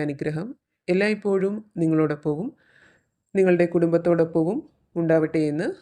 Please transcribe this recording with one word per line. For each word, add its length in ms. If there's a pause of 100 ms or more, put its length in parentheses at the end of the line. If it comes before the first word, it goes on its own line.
അനുഗ്രഹം 440 (400)
എല്ലായ്പ്പോഴും 680 (220)
നിങ്ങളോടൊപ്പവും 720 (880)
നിങ്ങളുടെ 300
കുടുംബത്തോടൊപ്പവും 920 (380)
ഉണ്ടാവട്ടെ 540
എന്ന് 180 (140)